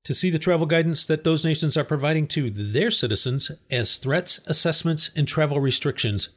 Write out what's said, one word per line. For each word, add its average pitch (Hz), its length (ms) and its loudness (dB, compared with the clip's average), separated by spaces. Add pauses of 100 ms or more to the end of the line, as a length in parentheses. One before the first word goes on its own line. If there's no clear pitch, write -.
to 139 100 -2
see 185 160 2
the 165 80 0
travel 165 300 2
guidance 165 380 2
that 156 180 0
those 160 220 2
nations 156 320 0
are 147 80 0
providing 151 420 0
to 131 240 -2
their 104 400 -2
citizens, - 600 0 (200)
as 123 240 0
threats, 151 520 0
assessments, 160 680 0
and 147 140 0
travel 143 320 0
restrictions 120 760 0